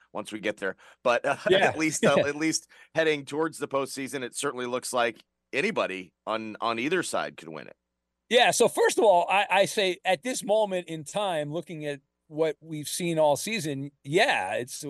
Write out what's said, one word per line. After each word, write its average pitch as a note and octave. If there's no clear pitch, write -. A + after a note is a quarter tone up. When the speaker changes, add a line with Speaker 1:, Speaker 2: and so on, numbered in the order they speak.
Speaker 1:
once G#2
we G#2+
get G#2
there. F#2+
But, A#2+
uh, C#3
<laughs> G3+
Speaker 2:
Yeah. F#3+
Speaker 1:
at D3+
least, D#3
uh, D3
Speaker 2:
<laughs> C3+
Speaker 1:
at C#3+
least D#3
heading D3+
towards D#3
the C#3+
postseason, C3+
it A2+
certainly B2
looks B2
like A#2+
anybody G#2
on, A2
on A2+
either D#3
side D#2
could D#2
win D2+
it. -
Speaker 2:
Yeah, A3
so A#3
first -
of C4
all, F3+
I, G3
I G3
say F#3
at F#3
this B3
moment G3
in D#3+
time, E3
looking D#3+
at C#3+
what D#3
we've D3+
seen E3+
all D3
season, C#3+
yeah, C#3
it's, A#2+